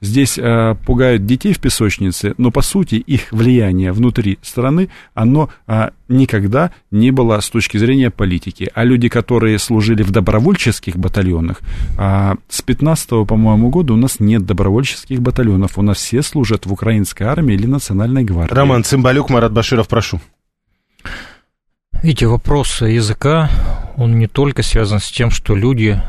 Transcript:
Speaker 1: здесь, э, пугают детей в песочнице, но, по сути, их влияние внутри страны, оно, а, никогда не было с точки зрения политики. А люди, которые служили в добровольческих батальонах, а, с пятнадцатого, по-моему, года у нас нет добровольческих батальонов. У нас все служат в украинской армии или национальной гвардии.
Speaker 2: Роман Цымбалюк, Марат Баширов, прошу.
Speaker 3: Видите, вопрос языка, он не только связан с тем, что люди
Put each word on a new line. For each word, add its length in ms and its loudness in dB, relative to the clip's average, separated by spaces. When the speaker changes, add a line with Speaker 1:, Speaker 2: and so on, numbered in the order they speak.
Speaker 1:
здесь, 380 0
э, 360 0
пугают 400 2
детей 260 0
в 80 -2
песочнице, 760 -2
но, 120 2
по 120 0
сути, 340 0
их 340 -2
влияние 640 2
внутри 500 0
страны, 460 -2
оно, 340 2
а, 240 -2
никогда 640 0
не 220 2
было 260 2
с 120 -8
точки 260 -2
зрения 340 2
политики. 640 -4
А 100 -2
люди, 240 2
которые 520 0
служили 420 0
в 80 0
добровольческих 880 0
батальонах, 640 -2
а, 380 0
с 140 -8
пятнадцатого, 640 0
по-моему, 440 2
года 240 0
у 40 4
нас 220 0
нет 260 2
добровольческих 760 -2
батальонов. 580 0
У 40 -2
нас 160 0
все 240 -2
служат 440 -2
в 60 -4
украинской 520 -2
армии 300 0
или 120 0
национальной 580 -2
гвардии. 300 -2
Speaker 2:
Роман 280 2
Цымбалюк, 480 0
Марат 220 2
Баширов, 340 0
прошу. 340 -2
Speaker 3:
Видите, 260 2
вопрос 520 0
языка, 720 0
он 220 2
не 100 2
только 340 -2
связан 380 0
с 100 -8
тем, 200 -2
что 260 0
люди 520 2